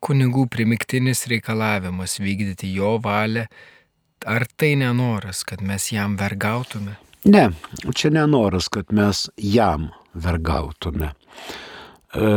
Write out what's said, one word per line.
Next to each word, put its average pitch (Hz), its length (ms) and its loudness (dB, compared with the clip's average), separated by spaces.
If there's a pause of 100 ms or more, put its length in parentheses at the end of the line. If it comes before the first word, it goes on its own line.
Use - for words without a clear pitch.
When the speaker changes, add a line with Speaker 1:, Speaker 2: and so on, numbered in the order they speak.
Speaker 1:
kunigų 135 480 2
primygtinis 120 800 0
reikalavimas 104 880 -2
vykdyti 98 560 -4
jo 98 220 0 (100)
valią, 110 400 0 (800)
ar 117 240 -2 (100)
tai 151 240 2
nenoras, 120 640 -2
kad 95 160 -10
mes 98 320 -4
jam 104 240 -2
vergautume? 104 800 -4 (320)
Speaker 2:
Ne, 180 220 8 (420)
čia - 160 0
nenoras, 139 640 2
kad 101 160 -6
mes 104 380 2 (100)
jam 98 540 2 (260)
vergautume. 80 960 -2
E, - 1200 -6